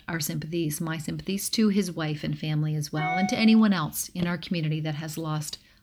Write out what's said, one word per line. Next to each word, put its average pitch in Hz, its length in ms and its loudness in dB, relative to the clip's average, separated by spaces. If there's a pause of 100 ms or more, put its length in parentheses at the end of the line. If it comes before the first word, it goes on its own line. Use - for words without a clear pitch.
our 165 100 -4
sympathies, 160 640 -2
my 160 160 -4
sympathies 165 540 -4
to 214 180 4
his 190 240 2
wife 156 320 -4
and 156 120 -2
family 156 380 0
as 151 160 -4
well, 156 260 0
and 196 120 2
to 240 100 0
anyone 220 320 8
else 160 380 -2
in 175 180 -2
our 175 100 -2
community 160 440 -2
that 156 140 -2
has 156 220 -8
lost 156 400 -4 (260)